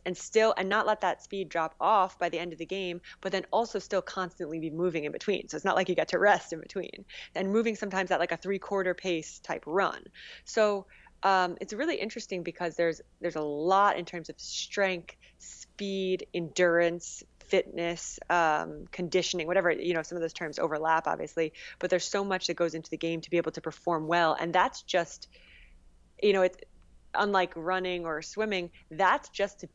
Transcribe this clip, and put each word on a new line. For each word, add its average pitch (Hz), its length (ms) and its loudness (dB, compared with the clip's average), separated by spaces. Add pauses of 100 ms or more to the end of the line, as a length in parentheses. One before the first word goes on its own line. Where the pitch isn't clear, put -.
and 180 120 -4
still, 220 400 4
and 190 120 -2
not 208 180 2
let 214 140 2
that 180 200 0
speed 190 280 -8
drop 160 300 -2
off 214 380 4
by 175 120 0
the 160 100 -2
end 175 120 -6
of 156 60 -12
the 165 80 -10
game, 185 340 -4 (220)
but 190 100 -4
then 190 200 -2
also 226 260 0
still 190 240 -2
constantly 175 580 -6
be 156 120 -6
moving 165 320 0
in 147 80 -4
between. - 360 -2
So - 80 -8
it's 151 100 -4
not 196 100 2
like 185 120 2
you 185 60 2
get 156 140 0
to 180 120 2
rest 185 320 4
in 160 100 -8
between, - 440 -10 (300)
and 190 160 0
moving 220 240 2
sometimes 190 340 -2
at, 175 100 4
like, 170 120 0
a 165 60 -2
three-quarter 190 580 -2
pace 175 440 -4
type 160 280 -8
run. 175 360 0 (420)
So, 208 420 2 (340)
um, 185 400 4
it's 196 120 -10
really 285 240 -2
interesting 202 460 -6
because 165 320 -6
there's, 165 260 0 (200)
there's 170 140 -2
a 156 60 -2
lot 170 580 4
in 175 60 -6
terms 170 240 -12
of - 100 -16
strength, - 760 -4 (220)
speed, 190 960 -4
endurance, 170 920 2 (160)
fitness, - 800 -2 (120)
um, 160 600 2
conditioning, 175 540 -2
whatever, 175 240 2
you 170 240 0
know, 165 80 -2
some 165 140 -8
of 175 60 -6
those 165 120 -4
terms 151 240 -8
overlap, 156 500 0
obviously, 156 460 -2 (240)
but 180 120 -2
there's 180 160 2
so 202 180 -2
much 196 240 -2
that 170 80 -4
goes 170 180 0
into 160 160 -10
the 160 80 -6
game 165 240 -2
to - 80 -14
be 175 80 2
able 160 140 0
to 156 100 -8
perform 160 460 -2
well. 165 320 4
And 170 140 -2
that's 196 280 4
just, - 460 -2 (960)
you 202 100 8
know, 196 80 4
it's 185 160 4 (580)
unlike 190 400 2
running 180 500 -2
or 160 160 -4
swimming, 196 480 -4 (220)
that's 190 380 2
just - 320 -4
to 175 140 -12